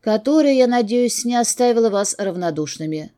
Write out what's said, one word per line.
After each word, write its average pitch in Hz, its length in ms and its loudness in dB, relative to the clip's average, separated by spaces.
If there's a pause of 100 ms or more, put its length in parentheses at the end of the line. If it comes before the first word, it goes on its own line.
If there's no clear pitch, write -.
которая, 277 500 2
я 254 140 4
надеюсь, 240 580 0
не 240 120 -2
оставила 233 540 2
вас 196 280 -2
равнодушными. 156 1000 -6